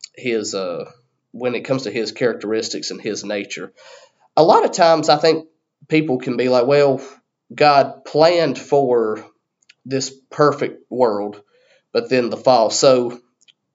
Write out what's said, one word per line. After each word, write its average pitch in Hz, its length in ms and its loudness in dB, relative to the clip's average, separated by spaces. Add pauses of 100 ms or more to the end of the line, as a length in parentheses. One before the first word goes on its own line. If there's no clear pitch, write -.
(160)
his, 113 360 -6
uh, 90 380 -8 (400)
when 123 240 -6
it 107 60 -6
comes 135 240 -6
to 156 80 -8
his 113 180 -6
characteristics 110 800 -6
and 92 100 -14
his 104 220 -8
nature. 101 500 -10 (640)
A 151 60 4
lot 247 220 4
of - 80 -2
times 165 360 2
I 151 80 4
think 160 300 0 (420)
people 156 300 0
can 127 180 -6
be 127 120 0
like, 123 180 2
"Well, 139 340 2 (540)
God 143 500 2
planned 160 540 2
for 120 680 0 (600)
this 131 280 -6 (180)
perfect - 600 -2
world, 104 520 -2 (500)
but 120 160 -4
then 123 220 0
the 107 60 -6
fall." 113 340 2
So 123 500 2 (540)